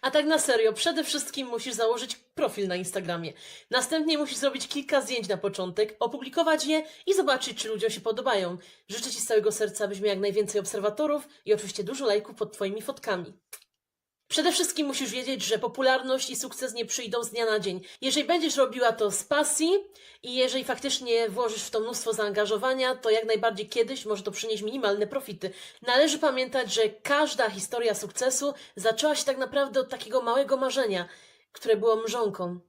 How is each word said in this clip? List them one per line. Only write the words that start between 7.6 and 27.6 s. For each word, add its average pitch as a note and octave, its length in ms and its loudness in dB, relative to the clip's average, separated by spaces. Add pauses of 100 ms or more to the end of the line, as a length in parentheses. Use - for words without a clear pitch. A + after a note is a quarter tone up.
ludziom A3 220 0
się G#3 120 -6
podobają. G#3+ 560 0 (300)
Życzę A#3 240 -8
ci - 80 -6
z - 80 -4
całego G#3+ 240 4
serca, G#3+ 340 -2
abyś G3 140 -4
miał G#3 100 2
jak G3 100 0
najwięcej G3+ 420 0
obserwatorów G#3 680 -2 (180)
i G#3 80 4
oczywiście G3+ 300 -4
dużo C4 220 -4
lajków G#3 300 0
pod G#3 180 -6
twoimi G3+ 280 -4
fotkami. G3 520 -6 (920)
Przede D#4 240 4
wszystkim D#4 360 0
musisz C4 240 -4
wiedzieć, B3+ 320 -4
że A3 160 0
popularność C4 720 0
i C4 60 -8
sukces B3+ 380 -6
nie A#3 120 -4
przyjdą A#3 380 -4
z - 60 -8
dnia A#3 160 -2
na G#3+ 140 2
dzień. F#3 220 -4 (200)
Jeżeli C4+ 260 0
będziesz D#4+ 280 2
robiła B3 360 2
to G#3+ 200 0
z - 120 -4
pasji D4+ 460 2 (540)
i B3 120 -6
jeżeli B3+ 280 0
faktycznie A#3 680 0
włożysz G#3+ 340 -2
w - 60 -10
to F#3+ 100 0
mnóstwo A3+ 340 -2
zaangażowania, A3 800 0
to B3+ 140 -2
jak A3 160 4
najbardziej A3 440 0
kiedyś B3 360 0
może G3+ 180 -2
to G3+ 80 -4
przynieść G#3+ 320 -4
minimalne G#3+ 440 0
profity. G3+ 440 -6 (300)
Należy C#4+ 380 4
pamiętać, B3+ 540 0
że A3 160 4
każda C#4+ 600 2
historia G#3+ 460 -2